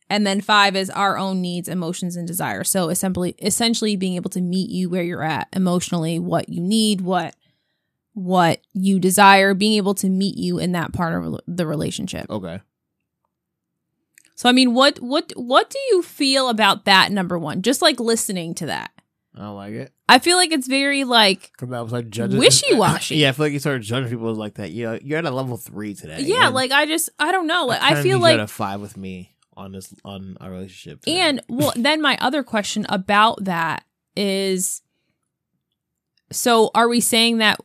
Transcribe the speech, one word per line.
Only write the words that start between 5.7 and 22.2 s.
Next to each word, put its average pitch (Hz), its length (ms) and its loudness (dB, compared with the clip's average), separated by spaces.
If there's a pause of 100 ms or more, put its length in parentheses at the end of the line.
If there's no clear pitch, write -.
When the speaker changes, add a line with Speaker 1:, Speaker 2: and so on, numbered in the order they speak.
Speaker 1:
what 170 300 -2
you 170 100 -6
need, 208 400 2
what, 180 340 -4 (800)
what 180 460 2 (140)
you 190 260 2
desire, 196 540 6
being 208 240 2
able 202 180 2
to 196 140 -2
meet 190 280 0
you 175 220 -2
in 175 140 -2
that - 180 -4
part 170 240 -2
of - 80 -4
rel-, - 240 -6
the 175 180 -4
relationship. - 640 -6
Speaker 2:
Okay. 92 300 -8 (1800)
Speaker 1:
So, 247 140 2
I 247 40 4
mean, 247 200 4
what, 277 240 4
what, 285 380 -4
what 262 340 0
do - 80 -10 (140)
you 359 100 4
feel 269 480 -2
about 208 360 2
that, 190 260 4
number 180 260 -2
one? 151 240 -4
Just, 240 200 2
like, 311 180 2
listening 196 560 -4
to 165 100 -10
that. 73 240 -8 (460)
Speaker 2:
I - 60 -18
don't 104 140 -12
like 101 180 -12
it. 127 200 -12 (160)
Speaker 1:
I 247 100 8
feel 349 160 2
like 359 160 2
it's 262 160 -2
very, 277 360 0
like, 220 540 2
Speaker 2:
Come 127 160 -10
out, 117 180 -8
like, 120 180 -6
judging 107 300 0